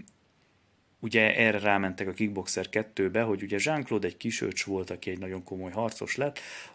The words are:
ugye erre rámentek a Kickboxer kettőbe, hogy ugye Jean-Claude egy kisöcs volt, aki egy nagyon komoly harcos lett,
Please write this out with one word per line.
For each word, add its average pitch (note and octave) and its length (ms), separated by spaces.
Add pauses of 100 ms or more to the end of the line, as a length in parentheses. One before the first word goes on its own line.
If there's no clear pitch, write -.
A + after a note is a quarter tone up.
(1000)
ugye A2 360
erre A2 220
rámentek G2 500
a F#2 40
Kickboxer G2 560
kettőbe, G#2+ 540
hogy G2+ 200
ugye G2+ 180
Jean-Claude C3+ 460
egy F2 100
kisöcs - 480
volt, F#2+ 260
aki F2+ 200
egy F#2 80
nagyon F#2+ 260
komoly F#2 260
harcos G#2+ 460
lett, C#3+ 220 (360)